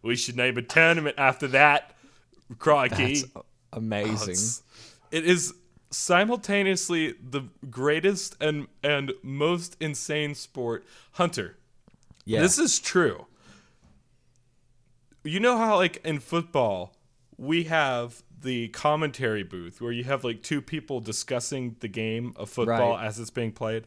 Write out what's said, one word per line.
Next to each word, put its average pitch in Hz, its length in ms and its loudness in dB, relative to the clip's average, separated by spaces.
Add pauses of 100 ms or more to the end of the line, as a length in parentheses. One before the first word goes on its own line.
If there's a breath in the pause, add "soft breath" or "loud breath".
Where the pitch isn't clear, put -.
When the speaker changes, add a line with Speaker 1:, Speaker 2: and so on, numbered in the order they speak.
Speaker 1:
"We 120 120 0
should 120 220 -4
name 123 220 0
a - 20 -2
tournament 160 560 4
after 135 300 2
that." 143 480 6 (640 soft breath)
Crikey. 135 640 4
Speaker 2:
That's 131 40 -4 (100)
a-, - 60 -16 (320)
amazing. 107 560 -2
Speaker 1:
Oh, - 20 -4
it's, 107 300 -2 (480 soft breath)
it 160 160 -4
is 175 280 2 (380)
simultaneously 190 1200 0
the 127 280 -8 (300)
greatest 156 680 0
and, 151 280 -2 (160)
and 139 280 0 (120)
most 160 560 -2
insane 151 560 -4
sport. 117 500 -6 (280 soft breath)
Hunter, 170 440 -2 (680)
Speaker 2:
Yeah. 110 160 0
Speaker 1:
this 180 180 6
is 320 200 2
true. 147 460 0 (2000 soft breath)
You 160 160 -4
know 240 180 4
how, 220 180 4
like, 180 300 2
in 151 140 -2
football, 123 760 -2 (420)
we 160 280 -2
have 131 580 -2 (180)
the 120 280 -4
commentary 131 760 -2
booth 87 380 -14
where 120 100 -6
you 120 140 -6
have, 135 180 -2
like, 117 180 -4
two 143 200 -4
people 143 400 -8
discussing 120 800 -6
the 113 80 -8
game 113 480 -6
of 104 120 -10
football 117 460 2
Speaker 2:
Right. 104 100 -6
Speaker 1:
as 107 140 -8
it's 113 100 -12
being 117 220 -4
played? 110 360 -6